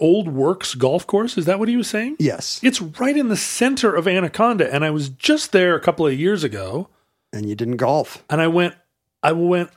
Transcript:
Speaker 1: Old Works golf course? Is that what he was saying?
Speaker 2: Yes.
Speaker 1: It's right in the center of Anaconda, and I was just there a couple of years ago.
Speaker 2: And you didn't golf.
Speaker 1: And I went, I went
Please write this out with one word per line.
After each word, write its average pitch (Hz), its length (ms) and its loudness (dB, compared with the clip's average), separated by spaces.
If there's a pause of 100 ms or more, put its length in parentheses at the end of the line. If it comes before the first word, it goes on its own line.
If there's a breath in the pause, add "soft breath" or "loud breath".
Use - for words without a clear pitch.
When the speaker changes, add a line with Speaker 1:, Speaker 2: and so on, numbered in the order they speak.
Speaker 1:
Old 170 280 4
Works 147 460 -2
golf 131 320 0
course? 220 320 0
Is 170 80 0
that 185 120 2
what 220 100 0
he 240 80 2
was 240 120 -2
saying? 233 300 -4
Speaker 2:
Yes. - 440 -2
Speaker 1:
It's 254 180 2
right 247 360 -2
in 269 120 0
the 208 80 0
center 240 580 0
of 165 140 2
Anaconda, 185 640 0
and 143 120 0
I 156 60 0
was 151 180 -4
just 302 440 -2
there 180 220 4
a 151 60 -2
couple 170 260 2
of 135 120 0
years 175 260 0
ago. 104 440 -6 (440)
Speaker 2:
And 107 160 -8
you 104 60 -4
didn't 117 220 -4
golf. 127 540 -2
Speaker 1:
And 151 100 0
I 165 60 2
went, 175 280 2 (480)
I 151 100 4
went 175 440 0